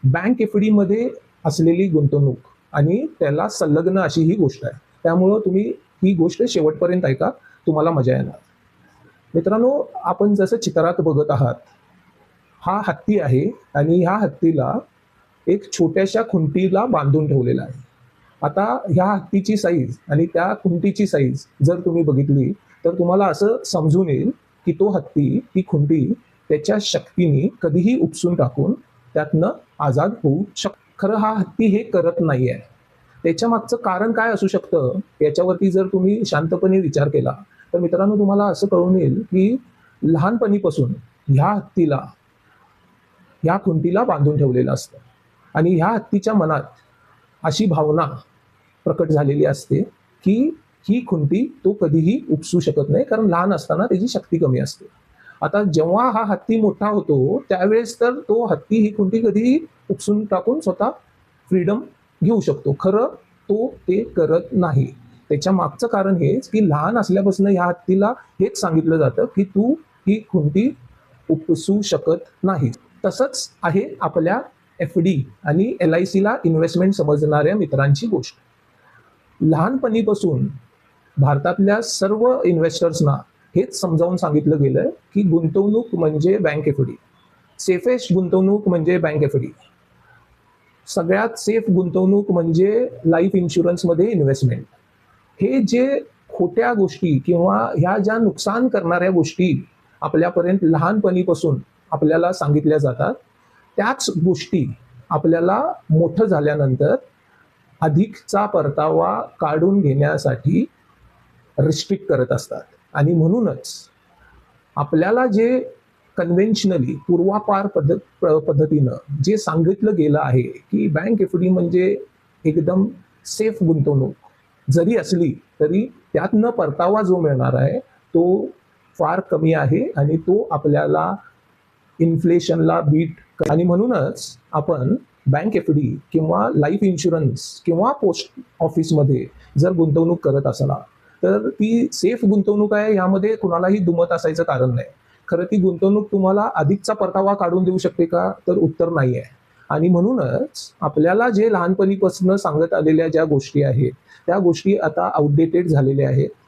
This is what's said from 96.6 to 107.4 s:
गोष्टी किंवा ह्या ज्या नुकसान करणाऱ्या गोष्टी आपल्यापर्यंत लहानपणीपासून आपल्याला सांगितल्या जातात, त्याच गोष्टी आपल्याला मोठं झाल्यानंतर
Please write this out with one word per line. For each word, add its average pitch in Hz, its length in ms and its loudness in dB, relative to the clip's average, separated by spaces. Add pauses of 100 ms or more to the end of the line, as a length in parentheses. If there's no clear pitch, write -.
गोष्टी 180 520 0
किंवा 185 520 0
ह्या 180 200 0
ज्या 214 200 0
नुकसान 226 500 0
करणाऱ्या 180 420 0
गोष्टी 170 580 0 (340)
आपल्यापर्यंत 175 600 0
लहानपणीपासून 175 960 0 (320)
आपल्याला 160 400 2
सांगितल्या 147 460 0
जातात, 139 360 -2 (640)
त्याच 233 320 -2 (160)
गोष्टी 175 480 -2 (360)
आपल्याला 175 640 0 (160)
मोठं 165 360 2
झाल्यानंतर 147 680 0 (840)